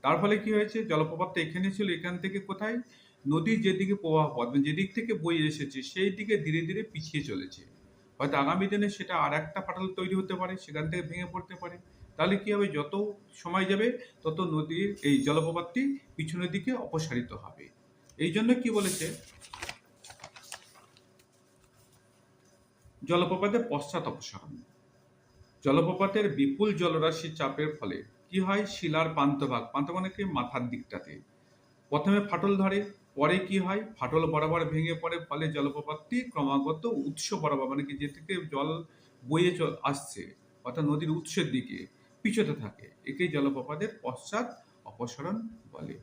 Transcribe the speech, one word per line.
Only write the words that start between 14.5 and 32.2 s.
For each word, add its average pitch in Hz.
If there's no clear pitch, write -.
নদীর 165
এই 143
জলপ্রপাতটি 165
পিছনের 170
দিকে 226
অপসারিত 127
হবে। -
এই 170
জন্য 220
কি 247
বলেছে? 185
জলপ্রপাতের 185
পশ্চাৎ 143
অপসারণ। -
জলপ্রপাতের 185
বিপুল 139
জলরাশি 160
চাপের 151
ফলে 95
কি 180
হয়? 202
শিলার 156
প্রান্তভাগ, 139
প্রান্ত 139
মানে 185
কি? 208
মাথার 123
দিকটাতে -
প্রথমে 196